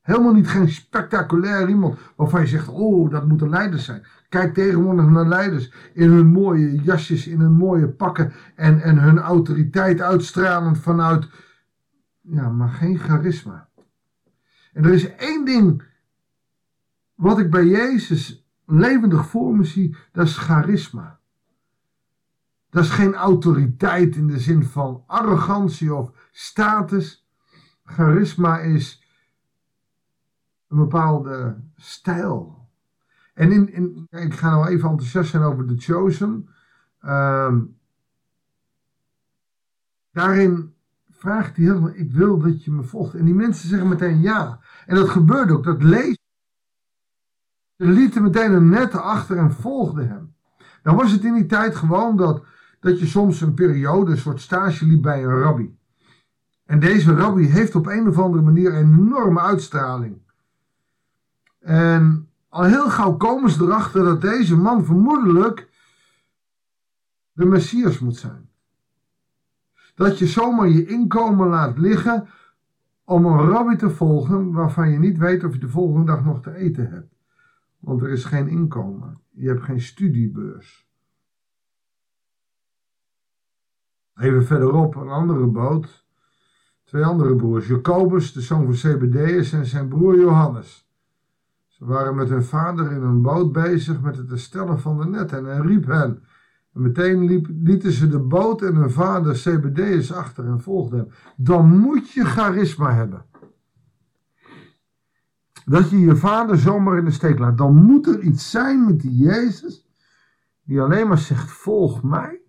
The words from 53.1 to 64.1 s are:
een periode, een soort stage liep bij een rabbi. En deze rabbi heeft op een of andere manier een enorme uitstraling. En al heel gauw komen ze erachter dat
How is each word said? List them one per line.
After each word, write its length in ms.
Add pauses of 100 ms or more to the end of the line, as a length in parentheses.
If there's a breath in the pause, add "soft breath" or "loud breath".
een 120
periode, 580
een 60
soort 240
stage 440
liep 160
bij 220
een 160
rabbi. 380 (880)
En 140
deze 360
rabbi 300
heeft 300
op 120
een 200
of 120
andere 240
manier 300
een 200
enorme 460
uitstraling. 840 (1400)
En 680 (260)
al 100
heel 260
gauw 280
komen 320
ze 140
erachter 400
dat 180